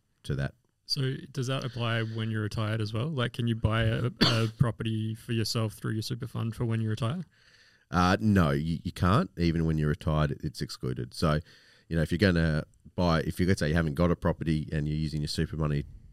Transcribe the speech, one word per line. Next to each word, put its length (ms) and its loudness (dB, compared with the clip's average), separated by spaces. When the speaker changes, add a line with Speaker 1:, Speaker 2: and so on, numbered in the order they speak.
Speaker 1:
to 100 -4
that. 200 -4
Speaker 2:
So 280 -4
does 140 -4
that 180 -4
apply 380 -2
when 300 -4
you're 100 -2
retired 380 -2
as 120 -4
well? 140 -2
Like, 280 -2
can 120 -2
you 80 2
buy 300 0
a, 260 0
a 320 2
<coughs> 40 -2
property 560 0
for 180 -10
yourself 420 -2
through 180 -6
your 100 -2
super 240 -6
fund 300 -6
for 80 -4
when 160 0
you 100 -2
retire? 340 -2
Speaker 1:
Uh, 280 6
no, 300 6
you, 320 0
you 100 -4
can't. 460 2
Even 280 2
when 120 2
you're 100 2
retired, 440 2
it, 100 -10
it's 180 -6
excluded. 540 -6
So, 240 2
you 80 -2
know, 60 4
if 80 0
you're 80 0
gonna 460 4
buy, 240 2
if 180 -4
you, 80 2
let's 140 2
say 80 0
you 60 2
haven't 200 2
got 160 2
a 60 0
property 560 -2
and 160 -2
you're 80 -2
using 240 -4
your 80 -4
super 280 -4
money 280 0